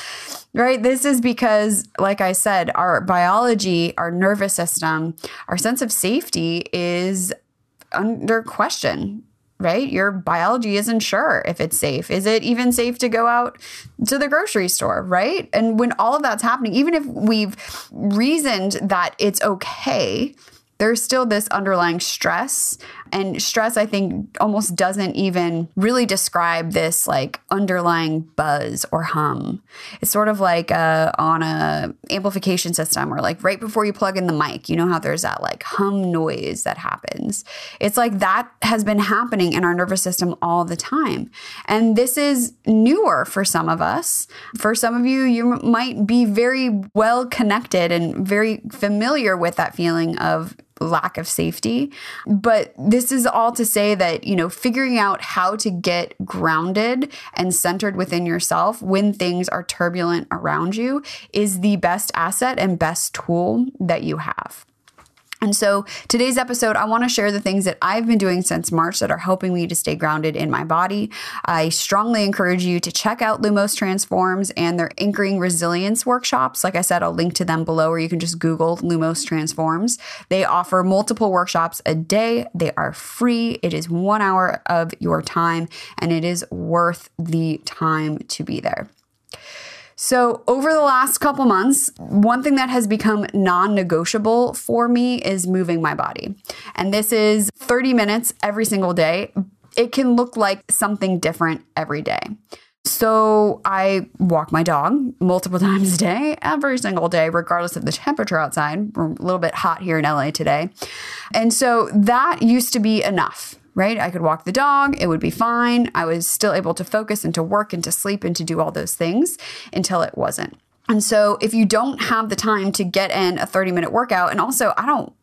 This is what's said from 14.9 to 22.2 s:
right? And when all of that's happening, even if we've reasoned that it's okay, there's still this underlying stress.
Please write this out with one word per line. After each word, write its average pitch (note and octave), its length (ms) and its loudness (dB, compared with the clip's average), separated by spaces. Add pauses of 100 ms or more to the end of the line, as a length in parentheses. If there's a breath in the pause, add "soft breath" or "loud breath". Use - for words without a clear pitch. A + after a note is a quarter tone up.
right? G3 500 0
And A3 260 2
when A#3+ 140 2
all A#3 220 2
of D4+ 60 -2
that's A3+ 220 -2
happening, A#3 300 0
even C#4+ 200 4
if D4 120 0
we've G#3+ 500 0 (360 loud breath)
reasoned A3+ 920 0
that F#3 380 -2
it's G3+ 220 0
okay, G3 920 -2 (440 soft breath)
there's A#3 240 2
still B3+ 220 0
this G#3+ 240 0
underlying F3 500 0
stress. - 800 -2 (360 loud breath)